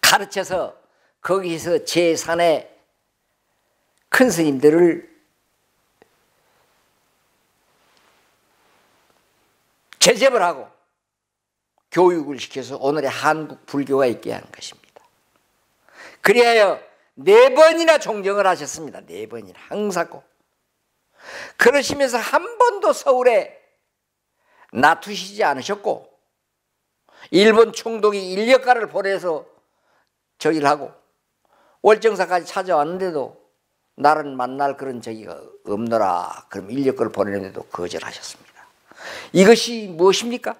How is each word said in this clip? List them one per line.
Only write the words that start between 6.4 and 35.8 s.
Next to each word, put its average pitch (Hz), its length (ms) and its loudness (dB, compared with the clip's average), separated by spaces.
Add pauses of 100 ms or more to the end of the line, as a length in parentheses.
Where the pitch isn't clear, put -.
제접을 233 440 4
하고 151 260 -4 (1200)
교육을 165 480 2
시켜서 127 380 -12
오늘의 139 320 -2
한국 151 580 -4
불교가 139 400 -2
있게 113 260 -4
한 98 200 -12
것입니다. - 500 -20 (1160)
그리하여 226 600 2 (340)
네 220 400 6
번이나 320 440 6
종정을 202 480 -2
하셨습니다. 147 540 -6
네 101 260 -14
번이나 110 320 -18 (100)
항상 180 420 -4
꼭. 135 140 -20 (1300)
그러시면서 262 640 2
한 349 400 -4
번도 392 340 0
서울에 247 680 0 (1120)
나투시지 185 680 -2
않으셨고 156 720 -4 (1160)
일본 214 420 6
총독이 202 600 -4
인력가를 240 560 0
보내서 180 580 -6 (920)
저기를 151 300 2
하고 143 240 -2 (880)
월정사까지 190 640 2
찾아왔는데도 170 960 -4 (540)
나를 151 300 2
만날 135 520 -6
그런 131 240 -10
저기가 110 400 -14 (240)
없노라. 104 840 -4